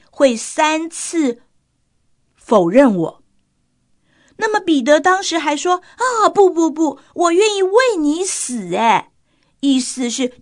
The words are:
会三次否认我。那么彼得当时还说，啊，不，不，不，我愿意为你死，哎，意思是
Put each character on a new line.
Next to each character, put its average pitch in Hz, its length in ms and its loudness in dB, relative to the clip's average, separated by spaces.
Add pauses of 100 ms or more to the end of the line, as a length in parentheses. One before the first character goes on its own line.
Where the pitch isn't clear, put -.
(120)
会 262 240 2
三 311 520 -2
次 285 520 -6 (960)
否 180 340 0
认 240 240 4
我。 165 240 -4 (1200)
那 427 120 -4
么 427 80 -2
彼 330 240 0
得 294 160 4
当 370 240 0
时 330 160 -4
还 302 180 -4
说， 359 200 -2
啊， 453 520 -2
不， 370 220 4
不， 330 180 2
不， 302 300 -4 (160)
我 339 180 0
愿 415 220 2
意 392 80 -2
为 427 340 2
你 311 280 -2
死， 214 500 -8
哎， 214 380 0 (480)
意 269 180 2
思 247 320 -6
是 254 320 -4